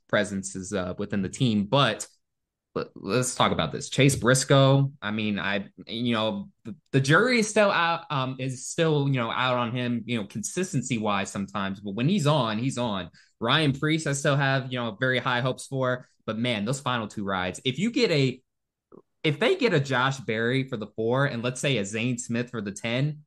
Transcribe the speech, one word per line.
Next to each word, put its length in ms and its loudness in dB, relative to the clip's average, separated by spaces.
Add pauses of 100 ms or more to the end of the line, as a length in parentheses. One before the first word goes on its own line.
presences, 640 -2
uh, 260 -4
within 240 -4
the 60 -2
team, 380 0
but 400 2 (720)
let, 180 -4
let's 400 -2
talk 160 4
about 220 0
this. 160 -8
Chase 260 4
Briscoe, 760 4 (100)
I 80 -4
mean, 300 0
I, 260 -2 (220)
you 260 -2
know, 360 -2 (140)
the, 120 -14 (160)
the 80 4
jury 400 4
is 80 0
still 220 4
out, 400 2
um, 280 -2
is 300 -6
still, 400 2
you 60 2
know, 140 0
out 280 0
on 180 0
him, 320 -2
you 120 -2
know, 80 -4
consistency 680 -4
wise 360 -2
sometimes, 480 -6
but 160 -8
when 120 0
he's 200 2
on, 300 2
he's 200 -4
on. 320 -4 (300)
Ryan 320 2
Preece, 340 -2
I 60 0
still 240 0
have, 360 0
you 60 -4
know, 220 -6
very 180 2
high 220 0
hopes 260 -4
for, 400 -2 (200)
but 120 -4
man, 260 0
those 140 -2
final 300 -2
two 160 -8
rides, 400 -2
if 140 -2
you 120 0
get 220 2
a, 280 2 (840)
if 160 0
they 160 2
get 180 2
a 60 4
Josh 400 0
Berry 420 0
for 140 -8
the 100 -8
four 400 0
and 160 -4
let's 180 -4
say 180 2
a 60 0
Zane 340 -2
Smith 320 -4
for 100 -8
the 120 -6
ten, 540 -2